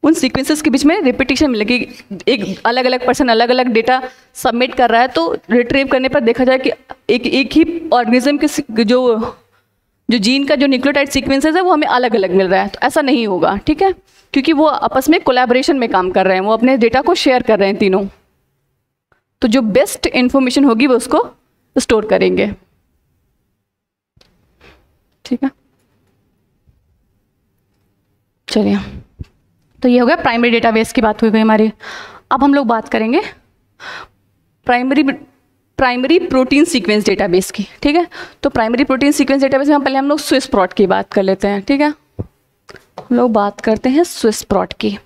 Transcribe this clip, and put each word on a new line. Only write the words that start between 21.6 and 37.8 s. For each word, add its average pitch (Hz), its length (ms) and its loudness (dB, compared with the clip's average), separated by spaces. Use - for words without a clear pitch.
store 220 280 0
करेंगे, 190 460 0
ठीक - 200 -6
है। 269 60 -2
चलिए, 202 300 0
तो 254 60 2
ये 247 100 4
हो 240 80 2
गया 320 100 2
primary 240 340 0
database 226 420 0
की - 80 0
बात 214 220 0
हुई 220 80 2
गई 220 100 2
हमारी। 220 320 2
अब 269 140 2
हम 285 100 4
लोग 277 120 0
बात 220 220 -2
करेंगे 233 320 0
primary, 254 380 0
primary 254 420 0
protein 269 460 2
sequence 214 400 0
database 185 460 0
की, 196 160 -10